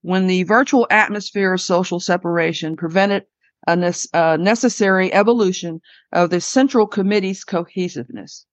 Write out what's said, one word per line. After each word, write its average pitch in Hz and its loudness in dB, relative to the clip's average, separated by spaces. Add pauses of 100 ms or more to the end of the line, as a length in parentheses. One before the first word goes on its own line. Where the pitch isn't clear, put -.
when 185 0
the 185 0
virtual 233 2
atmosphere 202 0
of 185 -2
social 180 0
separation 165 -2
prevented 190 0 (420)
a 170 2
nes-, 175 -2
uh, 160 2
necessary 190 2
evolution 190 0 (320)
of 175 2
the 175 0
Central 254 2
Committee's 196 -2
cohesiveness. 170 -8